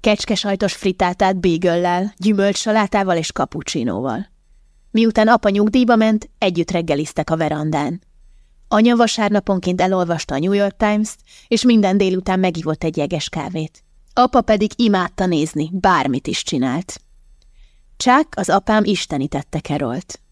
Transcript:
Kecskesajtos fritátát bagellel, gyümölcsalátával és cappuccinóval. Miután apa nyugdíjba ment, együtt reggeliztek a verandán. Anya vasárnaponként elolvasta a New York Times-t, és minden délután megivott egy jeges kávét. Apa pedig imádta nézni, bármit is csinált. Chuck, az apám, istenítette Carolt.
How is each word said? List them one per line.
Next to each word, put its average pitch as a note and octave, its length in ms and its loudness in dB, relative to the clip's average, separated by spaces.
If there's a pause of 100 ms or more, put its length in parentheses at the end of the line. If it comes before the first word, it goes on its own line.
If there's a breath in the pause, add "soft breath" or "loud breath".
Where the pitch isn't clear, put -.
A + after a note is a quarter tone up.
Kecskesajtos G3+ 720 -2
fritátát F#3 640 0
bagellel, F3 760 0
gyümölcsalátával G3 1000 0
és D#3+ 160 -4
cappuccinóval. B2 1000 -6 (580)
Miután A3 380 2
apa A3+ 200 4
nyugdíjba A3 480 4
ment, A3 420 2
együtt F3 320 -2
reggeliztek D#3+ 600 -2
a D#3+ 60 2
verandán. D3+ 640 -2 (680)
Anya A#3 280 4
vasárnaponként G3+ 840 0
elolvasta F3 540 -2
a C3+ 40 -2
New F3 140 0
York G3+ 240 0
Times-t, G#3+ 420 -2 (300 soft breath)
és A#3 160 0
minden G#3 320 4
délután F#3 420 0
megivott E3 460 -2
egy D#3+ 120 -2
jeges D3+ 320 -4
kávét. D#3+ 560 -8 (280)
Apa B3 280 2
pedig G#3+ 360 0
imádta F#3+ 500 0
nézni, D#3 460 -2
bármit E3 540 0
is - 160 -6
csinált. C3+ 580 -4 (960)
Chuck, C4+ 400 2
az F#3+ 120 -4
apám, G#3 360 2
istenítette D3+ 760 -4
Carolt. C#3+ 600 -6 (120)